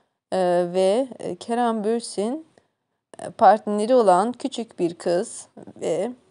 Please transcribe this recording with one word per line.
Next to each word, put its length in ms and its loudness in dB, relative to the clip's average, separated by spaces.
Ee, 420 0
ve, 340 2
e, 180 -8
Kerem 480 -2
Bürsin, 600 -4
e, 120 -10
partneri 640 4
olan 380 4
küçük 460 -10
bir 160 -2
kız 540 -4
ve 320 -4